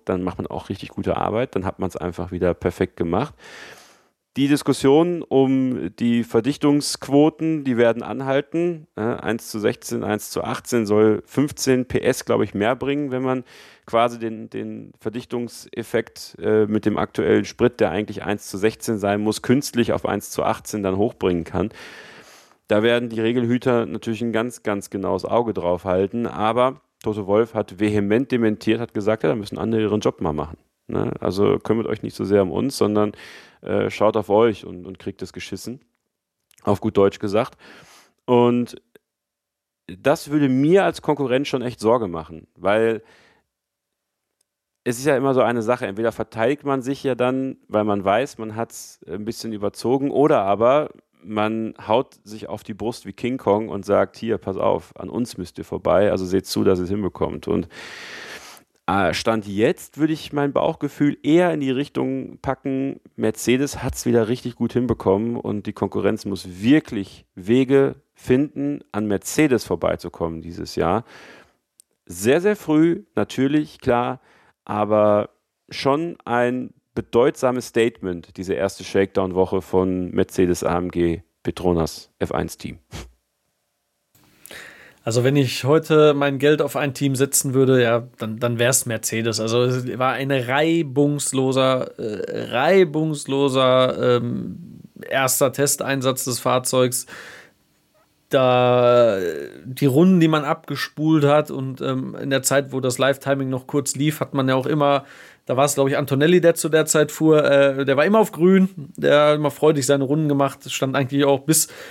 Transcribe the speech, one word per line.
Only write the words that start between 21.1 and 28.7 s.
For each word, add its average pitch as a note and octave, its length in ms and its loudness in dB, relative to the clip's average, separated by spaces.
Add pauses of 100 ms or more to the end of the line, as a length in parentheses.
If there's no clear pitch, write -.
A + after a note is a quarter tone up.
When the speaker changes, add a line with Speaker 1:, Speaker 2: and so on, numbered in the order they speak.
Speaker 1:
kann. F#2+ 260 -2 (960)
Da G#2+ 140 2
werden A#2+ 260 2
die A2+ 140 -6
Regelhüter A#2+ 640 0
natürlich G#2 340 -6
ein A#2 120 -4
ganz, A#2 300 -4
ganz G2+ 280 -4
genaues F#2+ 340 -4
Auge A2+ 300 -2
drauf F2 300 -2
halten, G2 420 0
aber A#2 560 -2 (200)
Toto G#2+ 240 -4
Wolff G#2+ 280 2
hat G2+ 260 -4
vehement G#2 520 0
dementiert, A2 480 0